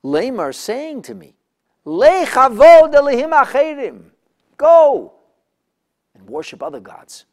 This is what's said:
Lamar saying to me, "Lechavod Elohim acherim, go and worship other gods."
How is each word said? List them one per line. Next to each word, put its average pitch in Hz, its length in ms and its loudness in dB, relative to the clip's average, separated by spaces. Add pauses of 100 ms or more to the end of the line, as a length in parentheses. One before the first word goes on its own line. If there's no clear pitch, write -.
Lamar 156 500 -6
saying 269 500 -12
to 113 120 -18
me, 76 220 -20 (480)
"Lechavod 294 1080 4
Elohim 285 360 0
acherim, 269 800 -4 (460)
go 294 580 2 (1000)
and 95 140 -20
worship 135 340 -14
other 139 180 -12
gods." - 520 -20